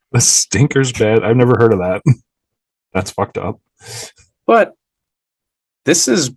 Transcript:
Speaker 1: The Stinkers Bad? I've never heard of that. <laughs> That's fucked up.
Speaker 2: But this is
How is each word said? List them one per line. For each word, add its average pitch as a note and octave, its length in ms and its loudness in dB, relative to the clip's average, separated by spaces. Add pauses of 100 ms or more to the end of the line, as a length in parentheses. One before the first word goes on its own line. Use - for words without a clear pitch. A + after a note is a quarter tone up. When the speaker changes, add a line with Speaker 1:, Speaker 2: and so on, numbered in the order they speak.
(140)
Speaker 1:
The B2 80 0
Stinkers C3+ 720 0
Bad? A2 320 0
I've A2+ 140 0
never B2 200 4
heard A2+ 140 4
of G2+ 60 0
that. F2+ 240 -4 (460)
<laughs> - 440 -20
That's F#2 200 -6
fucked - 260 -6
up. G2 200 -8 (880)
Speaker 2:
But A3+ 280 2 (1120)
this F3 200 0
is F3+ 300 0